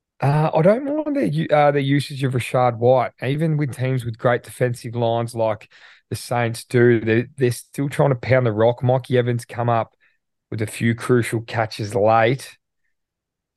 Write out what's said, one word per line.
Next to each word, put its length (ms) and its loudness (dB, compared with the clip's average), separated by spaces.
Uh, 320 0
I 120 2
don't 200 4
mind 320 -4
their 100 0
u-, 260 -2
uh, 180 4
their 100 2
usage 440 -2
of 100 -2
Rachaad 440 0
White, 340 2
even 340 -2
with 200 -4
teams 280 -4
with 140 -10
great 240 0
defensive 540 -6
lines 400 -2
like 360 -4
the 60 -6
Saints 500 -4
do. 340 4
They're, 280 0
they're 140 2
still 360 -8
trying 220 2
to 60 0
pound 320 0
the 40 0
rock. 300 2
Mikey 380 0
Evans 260 -2
come 240 -4
up 260 -2
with 140 -8
a 20 -2
few 300 -2
crucial 460 0
catches 520 -6
late. 640 2